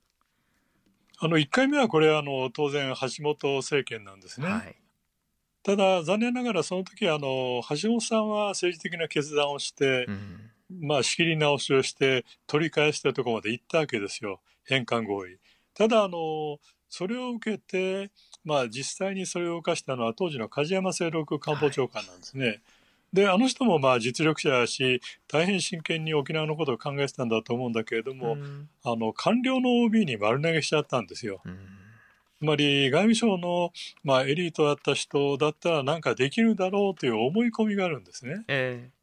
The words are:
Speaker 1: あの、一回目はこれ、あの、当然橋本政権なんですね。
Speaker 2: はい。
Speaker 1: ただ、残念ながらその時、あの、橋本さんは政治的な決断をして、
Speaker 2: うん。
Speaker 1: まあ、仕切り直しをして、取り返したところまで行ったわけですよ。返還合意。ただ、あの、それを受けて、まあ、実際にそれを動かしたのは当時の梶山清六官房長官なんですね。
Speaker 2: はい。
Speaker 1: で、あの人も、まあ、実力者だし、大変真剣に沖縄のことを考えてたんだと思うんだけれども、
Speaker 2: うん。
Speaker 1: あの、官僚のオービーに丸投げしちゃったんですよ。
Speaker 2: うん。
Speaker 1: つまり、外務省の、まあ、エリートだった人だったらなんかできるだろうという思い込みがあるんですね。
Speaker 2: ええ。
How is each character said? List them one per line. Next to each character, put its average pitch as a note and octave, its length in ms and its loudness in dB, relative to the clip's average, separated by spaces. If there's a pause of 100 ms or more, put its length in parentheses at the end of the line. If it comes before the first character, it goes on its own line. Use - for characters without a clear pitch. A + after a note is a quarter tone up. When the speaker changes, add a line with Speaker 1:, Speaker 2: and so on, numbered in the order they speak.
(1200)
Speaker 1:
あ E3 80 -4
の、 D#3+ 100 2
一 D3+ 120 2
回 C4 180 2
目 C#4+ 120 2
は B3+ 100 4
こ D#3 100 2
れ、 D#3 160 6
あ D3+ 80 0
の、 C3+ 320 -4
当 D3 160 0
然 C#3 240 -2
橋 B2+ 300 -6
本 D3 320 0
政 C3+ 280 -2
権 A2 200 -10
な G2 100 -20
ん F#2+ 60 -20
で F#2+ 80 -20
す - 120 -14
ね。 D3 60 -4
Speaker 2:
は G3+ 140 -2
い。 - 160 -16 (880)
Speaker 1:
た G3 140 2
だ、 F#3+ 260 4
残 F#3 180 0
念 A#3+ 120 0
な B3+ 100 -2
が A#3+ 120 -2
ら E3 80 0
そ F#3 140 -4
の F#3 80 -4
時、 - 260 -6
あ D3+ 80 0
の、 C3 500 -2
橋 D#3+ 220 -2
本 A#3 100 2
さ A3 160 -2
ん G#3+ 140 0
は G#3 200 0
政 F3+ 300 -2
治 - 20 -18
的 E3+ 160 -8
な D#3+ 100 -4
決 D3+ 260 -2
断 D3 180 2
を C#3 60 -6
し - 140 -8
て、 C3 360 2
Speaker 2:
う G#2 40 -6
ん。 G2+ 380 -12 (300)
Speaker 1:
ま D3 180 0
あ、 B2 40 2
仕 - 140 -2
切 F3 80 2
り E3 120 2
直 D3 220 4
し C#3+ 160 0
を C3+ 80 6
し - 100 -4
て、 C3 320 2 (220)
取 D#3 200 0
り D3+ 40 -2
返 D3+ 220 2
し - 100 -8
た C#3+ 100 2
と B2+ 120 -4
こ B2 60 0
ろ A2+ 60 0
ま G#2 60 -4
で G#2+ 80 -4
行 A#2+ 100 -4
っ - 80 -20
た E3+ 100 2
わ D#3 80 2
け A#2+ 140 -4
で G2+ 80 -4
す - 160 -10
よ。 G2 160 -8 (240)
返 C3+ 220 0
還 A#2 180 0
合 G2+ 220 -4
意。 F2+ 100 -20 (380)
た G#3 120 4
だ、 A3 180 4
あ G3 40 -2
の、 D#3 500 -8 (300)
そ - 180 -6
れ A#3 120 -4
を B3+ 140 -8
受 A3+ 200 -6
け G3 60 -6
て、 F#3+ 520 -4 (320)
ま D3+ 180 0
あ、 B2 100 -2
実 C3 260 -8
際 F#3+ 180 -4
に F#3+ 120 -6
そ - 120 -6
れ F3 120 -2
を E3+ 60 -4
動 D#3+ 60 -8
か E3+ 140 0
し - 60 -8
た C3+ 140 -4
の A#2+ 100 -2
は A2+ 80 -2
当 F#3 160 -2
時 C#3+ 80 -8
の A2 100 -6
梶 D3+ 240 -2
山 F#3+ 220 0
清 E3+ 160 -2
六 D#3 280 -4
官 D3+ 220 -2
房 D3 100 4
長 C3 180 -2
官 G#2 180 -8
な F2+ 80 -20
ん - 20 -20
で F#2 60 -20
す - 160 -12
ね。 C3 80 0
Speaker 2:
は A2 80 0
い。 - 60 -14 (520)
Speaker 1:
で、 G3 160 6
あ F#3 80 6
の B3+ 120 4
人 B3+ 160 -2
も、 F#3+ 140 4
ま C3 160 6
あ、 B2 60 2
実 B2 240 -2
力 D3+ 160 2
者 E3 100 0
だ B2 160 4
し、 B2+ 360 0 (260)
大 D#3 160 2
変 F#3+ 160 0
真 E3 220 -6
剣 D#3+ 220 -4
に D#3 100 -2
沖 C#3+ 180 0
縄 D#3 140 -2
の D3+ 100 -2
こ D#3+ 80 -2
と C#3+ 80 0
を A2+ 60 -2
考 C#3+ 240 -6
え C#3+ 40 0
て D3 60 -10
た C3 140 -4
ん - 20 -2
だ A2 140 2
と - 100 -6
思 B2 140 -2
う A#2+ 40 -2
ん - 20 -6
だ A2 120 0
け A#2 120 -6
れ A2+ 60 -2
ど C3 120 -10
も、 B2 200 -4
Speaker 2:
う - 20 -4
ん。 C#3+ 340 -12 (120)
Speaker 1:
あ A#2+ 140 -2
の、 A2+ 160 -2
官 A3+ 300 2
僚 C4 180 0
の B3 220 4
オ A#3 60 4
ー - 20 2
ビ A3 120 6
ー - 40 4
に B2+ 100 -2
丸 G#2+ 240 2
投 E3 120 0
げ D#3+ 100 0
し - 60 -4
ち E3 80 2
ゃ D3 40 4
っ C#3+ 60 -6
た C3 140 0
ん G2 60 -10
で - 100 -16
す - 100 -10
よ。 G2 180 -8
Speaker 2:
う - 60 -10
ん。 F#2 80 -12 (800)
Speaker 1:
つ - 60 -4
ま D3+ 120 4
り、 C#3+ 340 4
外 D3+ 120 4
務 A3+ 120 6
省 A3 220 2
の、 F3 360 -2 (300)
ま C3+ 160 4
あ、 C3 40 4
エ C3+ 120 0
リ F3 140 0
ー - 40 -2
ト D#3 120 2
だ D3 80 4
っ C#3+ 100 0
た C#3+ 120 0
人 C#3+ 420 0
だ D3 120 2
っ D#3 40 0
た - 180 -2
ら D#3 120 2
な D3 160 0
ん - 20 -8
か C3 140 0
で B2+ 160 0
き A#3 100 -2
る A3+ 140 4
だ F#3 160 0
ろ G3 260 0
う - 20 -20
と - 60 -6
い C3 60 2
う A2 60 0
思 D3 280 2
い B3 40 2
込 A3 180 0
み G#3 80 0
が G3 100 0
あ F3+ 40 0
る C#3+ 120 -4
ん F#2+ 40 -20
で - 80 -20
す - 120 -18
ね。 D3 240 -8
Speaker 2:
え B2+ 400 -2
え。 - 20 -20 (120)